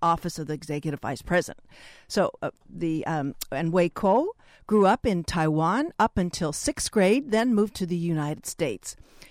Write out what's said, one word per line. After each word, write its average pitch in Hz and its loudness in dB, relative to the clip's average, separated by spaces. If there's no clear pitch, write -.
Office 170 0
of 156 -8
the 151 -4
Executive 147 -6
Vice 123 -6
President. - -2
So, - 0
uh, - -4
the, 160 -4
um, 147 -4
and 160 -2
Wei 175 4
Kuo 226 2
grew 208 6
up 196 4
in 185 0
Taiwan 165 0
up 220 2
until 175 -2
sixth - -4
grade, 202 4
then 226 4
moved 208 2
to 185 -4
the 175 -2
United 156 -2
States. - -6